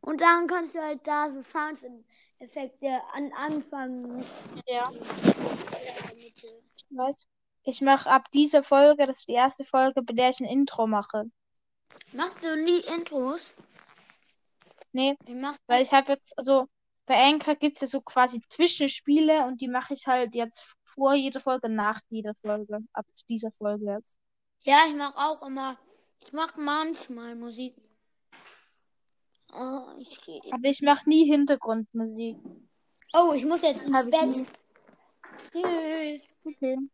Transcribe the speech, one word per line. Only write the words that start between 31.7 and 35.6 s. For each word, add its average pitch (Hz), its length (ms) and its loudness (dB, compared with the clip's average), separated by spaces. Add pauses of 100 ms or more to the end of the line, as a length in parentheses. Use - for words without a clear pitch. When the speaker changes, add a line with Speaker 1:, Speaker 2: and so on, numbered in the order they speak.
Speaker 1:
Oh, 339 220 6
ich 254 100 -2
muss 320 180 0
jetzt 302 220 0
ins 277 120 0
Speaker 2:
Hab 254 100 2
ich 240 40 -4
Speaker 1:
Bett. 320 160 4
Speaker 2:
nie. 262 200 -4 (1040)
Speaker 1:
Tschüss. 320 720 -4 (220)